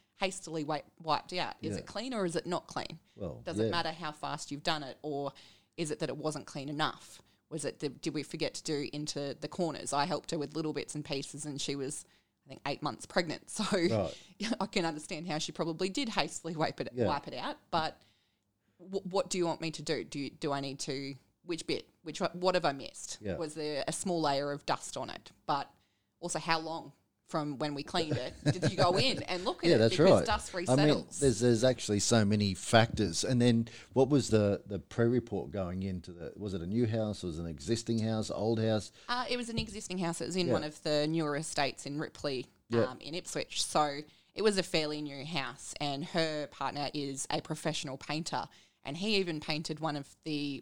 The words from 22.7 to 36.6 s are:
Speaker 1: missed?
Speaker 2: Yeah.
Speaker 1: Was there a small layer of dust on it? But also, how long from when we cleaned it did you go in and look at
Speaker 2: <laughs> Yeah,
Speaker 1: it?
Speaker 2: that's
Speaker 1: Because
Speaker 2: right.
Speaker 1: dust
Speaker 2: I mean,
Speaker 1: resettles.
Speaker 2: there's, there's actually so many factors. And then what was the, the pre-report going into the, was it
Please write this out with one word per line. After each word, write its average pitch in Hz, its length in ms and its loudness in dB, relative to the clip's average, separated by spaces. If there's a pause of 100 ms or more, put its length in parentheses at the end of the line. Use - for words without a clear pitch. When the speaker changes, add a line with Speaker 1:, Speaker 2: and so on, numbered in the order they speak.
Speaker 1:
missed? - 500 -10
Speaker 2:
Yeah. 98 160 -4
Speaker 1:
Was 151 180 -4
there 151 320 -4
a - 40 0
small 175 300 0
layer 143 300 2
of 143 140 -8
dust - 320 -2
on 123 120 -6
it? - 220 -14 (140)
But 139 240 0 (500)
also, 170 200 -4
how 165 200 4
long 160 320 -6 (380)
from 147 300 -2
when 147 140 -2
we 139 80 -4
cleaned 156 360 0
it 127 160 -4 (180)
did 175 180 2
you 180 60 0
go 180 220 6
in 226 260 4
and 180 220 -4
look 359 180 -2
at - 60 6
Speaker 2:
<laughs> - 0 -
Yeah, 156 60 10
Speaker 1:
it? - 40 10
Speaker 2:
that's 113 180 8
Speaker 1:
Because 175 220 10
Speaker 2:
right. - 60 2
Speaker 1:
dust - 280 0
Speaker 2:
I 185 40 -6
mean, 175 100 -2 (200)
Speaker 1:
resettles. - 320 2
Speaker 2:
there's, 123 200 6
there's 120 240 6
actually 120 380 4
so 113 240 6
many 101 280 4
factors. 110 720 4
And 123 180 4
then 117 280 6 (240)
what 131 160 6
was 143 200 4
the, 104 380 6
the 101 120 -4
pre-report 117 720 0
going 92 320 -4
into 92 280 -6
the, 85 240 -10
was 95 180 -6
it 85 80 -4